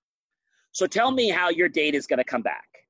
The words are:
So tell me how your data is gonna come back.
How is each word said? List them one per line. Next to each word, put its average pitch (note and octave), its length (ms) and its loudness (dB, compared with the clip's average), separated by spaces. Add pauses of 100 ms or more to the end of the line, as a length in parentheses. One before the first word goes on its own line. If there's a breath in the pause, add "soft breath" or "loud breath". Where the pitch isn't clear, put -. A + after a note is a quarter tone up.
(720)
So F#3 140 0
tell A#3 240 2
me B3+ 180 2
how F3 220 0
your E3+ 180 2
data D3+ 280 0
is C3+ 100 -4
gonna B2+ 180 0
come B2 180 -4
back. F2 240 -6 (240)